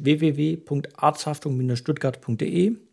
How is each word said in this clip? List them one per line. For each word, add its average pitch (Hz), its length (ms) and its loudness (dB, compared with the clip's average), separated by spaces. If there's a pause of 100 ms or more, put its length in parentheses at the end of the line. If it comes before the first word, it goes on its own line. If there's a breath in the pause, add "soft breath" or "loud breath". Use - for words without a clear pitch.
w 147 180 4
w 151 160 2
w 156 200 0
punkt - 420 -6
arzthaftung 139 800 0
stuttgart 135 440 -2
punkt 113 200 -4
de. 196 360 2 (160)